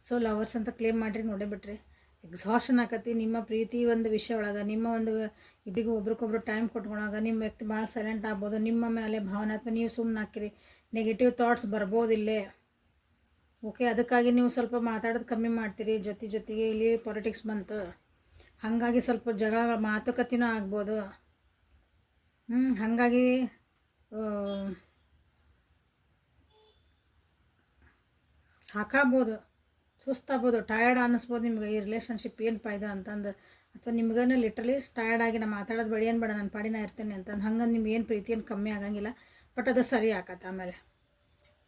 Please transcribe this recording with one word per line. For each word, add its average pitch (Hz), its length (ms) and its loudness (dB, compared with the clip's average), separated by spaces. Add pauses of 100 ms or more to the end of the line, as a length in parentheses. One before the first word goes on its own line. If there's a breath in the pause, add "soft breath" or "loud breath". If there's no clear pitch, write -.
So 240 140 0
ಲವರ್ಸ್ 220 340 -2
ಅಂತ 220 120 -2
ಕ್ಲೇಮ್ 226 320 0
ಮಾಡ್ರಿ, 220 220 -2
ನೋಡೇ 208 220 -2
ಬಿಟ್ರಿ. 202 280 -8 (520 loud breath)
ಎಕ್ಸಾಷನ್ 226 560 2
ಆಕತಿ 226 340 -2
ನಿಮ್ಮ 226 260 0
ಪ್ರೀತಿ 226 440 0
ಒಂದು 226 260 4
ವಿಷಯ 214 240 0
ಒಳಗ, 208 220 -2
ನಿಮ್ಮ 214 300 -2
ಒಂದು 220 380 0 (420 soft breath)
ಇಬ್ರಿಗೂ 220 260 -2
ಒಬ್ರಿಗೊಬ್ರು 220 460 -2
ಟೈಮ್ 220 300 -2
ಕೊಟ್ಕೊಳಾಗ 208 480 -6
ನಿಮ್ಮ 220 240 0
ವ್ಯಕ್ತಿ 220 240 -6
ಭಾಳ 214 200 -2
ಸೈಲೆಂಟ್ 214 400 -4
ಆಗ್ಬೋದು, 208 340 -2
ನಿಮ್ಮ 226 300 2
ಮೇಲೆ 220 300 -2
ಭಾವನಾತ್ಮಕ 214 540 -4
ನೀವು 226 160 0
ಸುಮ್ನೆ 226 320 -2
ಹಾಕಿರಿ, 208 320 -8 (420 loud breath)
ನೆಗೆಟಿವ್ 220 380 4
ಥಾಟ್ಸ್ 240 340 2
ಬರ್ಬೋದು 214 440 2
ಇಲ್ಲೇ. 214 460 0 (1080)
ಓಕೆ, 220 200 -2
ಅದಕ್ಕಾಗಿ 240 460 4
ನೀವು 247 180 6
ಸ್ವಲ್ಪ 240 300 -2
ಮಾತಾಡೋದು 226 460 -2
ಕಮ್ಮಿ 226 240 -2
ಮಾಡ್ತೀರಿ. 220 500 -2
ಜೊತೆ 202 280 -6
ಜೊತೆಗೆ 220 440 -2
ಇಲ್ಲಿ 220 260 2
ಪಾಲಿಟಿಕ್ಸ್ 214 500 -4
ಬಂತು, 214 320 -2 (840 soft breath)
ಹಾಗಾಗಿ 233 380 2
ಸ್ವಲ್ಪ 240 300 -2
ಜಗಳ 220 280 2 (180)
ಮಾತುಕತೆನೂ 240 720 0
ಆಗ್ಬೋದು. 208 540 -2
ಹ್ಮ್, - 1800 -6
ಹಾಗಾಗಿ, 240 680 4 (720)
ಆ, 214 60 -8 (4000)
ಸಾಕಾಗ್ಬೋದು, 240 920 2 (480)
ಸುಸ್ತಾಗ್ಬೋದು, 254 560 0
ಟಯರ್ಡ್ 240 400 4
ಅನ್ನಿಸ್ಬೋದು 240 420 2
ನಿಮ್ಗೆ. 214 340 -2
ಈ 214 40 0
ರಿಲೇಷನ್‌ಶಿಪ್ 220 640 -6
ಏನು 226 160 0
ಫಾಯ್ದಾ 208 280 -6
ಅಂತಂದು, 202 420 -6 (460 soft breath)
ಅಥವಾ 233 200 -6
ನಿಮ್ಗೇನೆ 233 420 4
ಲಿಟ್ರಲಿ 233 440 2
ಟಯರ್ಡ್ 226 420 0
ಆಗಿ 226 160 2
"ನಾ 220 80 -2
ಮಾತಾಡೋದು 214 440 -2
ಬೇಡ, 220 120 0
ಏನು 233 180 2
ಬೇಡ, 226 100 0
ನನ್ನ 208 180 -2
ಪಾಡಿನ 220 280 -4
ಇರ್ತೇನೆ" 214 380 -6
ಅಂತಂದು 196 280 -6
ಹಂಗಂದು 226 300 2
ನಿಮ್ಗೆ 220 200 0
ಏನು 226 120 0
ಪ್ರೀತಿ 214 280 -2
ಏನು 220 100 -2
ಕಮ್ಮಿ 208 280 -4
ಆಗಂಗಿಲ್ಲ. 202 360 -4 (500 loud breath)
but 254 140 0
ಅದು 247 120 4
ಸರಿ 226 280 2
ಆಕತ್ತೆ 185 380 -6
ಆಮೇಲೆ. 185 360 -8 (840)